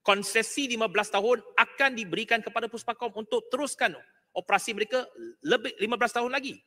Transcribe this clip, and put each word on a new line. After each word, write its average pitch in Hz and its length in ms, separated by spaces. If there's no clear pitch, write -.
Konsesi 214 640
lima 226 240
belas 208 240
tahun 226 320
akan 269 320
diberikan 226 480
kepada 226 260
Puspakom 226 540
untuk 220 320
teruskan 262 400
operasi 196 400
mereka 214 320
lebih 269 320
lima 220 240
belas 233 160
tahun 240 160
lagi. 269 240